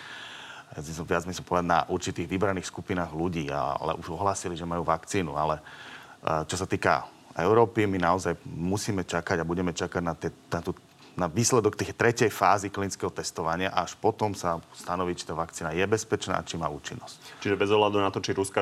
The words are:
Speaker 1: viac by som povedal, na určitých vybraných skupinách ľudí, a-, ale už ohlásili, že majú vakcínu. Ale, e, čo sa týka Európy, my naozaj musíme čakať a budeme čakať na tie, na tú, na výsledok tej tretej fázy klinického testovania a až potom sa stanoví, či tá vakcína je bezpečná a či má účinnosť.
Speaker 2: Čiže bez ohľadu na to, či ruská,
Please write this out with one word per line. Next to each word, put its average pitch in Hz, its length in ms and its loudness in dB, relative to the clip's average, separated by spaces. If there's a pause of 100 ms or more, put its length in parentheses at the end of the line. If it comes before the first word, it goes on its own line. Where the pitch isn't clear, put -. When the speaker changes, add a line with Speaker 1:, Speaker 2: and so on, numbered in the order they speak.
(1040)
Speaker 1:
viac 85 240 0
by 87 80 -6
som - 80 -10
povedal, 87 240 2
na 85 120 6 (120)
určitých 90 320 -2
vybraných 95 480 -2
skupinách 87 400 -4
ľudí, 80 400 -2
a-, 69 240 0
ale 80 240 -4
už 82 160 -8
ohlásili, 95 400 0
že 82 80 -8
majú 85 180 -2
vakcínu. 82 540 0
Ale, 78 240 0
e, - 20 -18 (840)
čo 92 80 -4
sa 90 80 -2
týka 87 400 2 (320)
Európy, 107 480 4
my 95 160 0
naozaj 87 480 2
musíme 92 560 -2
čakať 87 320 0
a 82 80 0
budeme 87 320 0
čakať 90 260 -2
na 82 140 -2
tie, 82 160 -4 (160)
na 85 160 -2
tú, 92 80 -2 (440)
na 87 160 0
výsledok 110 480 4
tej 98 160 -4
tretej 113 320 4
fázy 98 400 4
klinického 98 400 -4
testovania 87 640 -2
a 87 160 0
až - 80 -12
potom 104 400 0
sa 85 240 -2 (160)
stanoví, 90 400 -2
či - 80 -10
tá - 80 -8
vakcína 82 400 -4
je 82 160 2
bezpečná 104 480 0
a 82 80 -2
či 85 160 -6
má 78 80 0
účinnosť. - 720 -12
Speaker 2:
Čiže 101 160 2
bez 101 160 4
ohľadu 104 320 6
na 95 80 2
to, 110 80 -4
či 95 160 -2
ruská, 98 260 2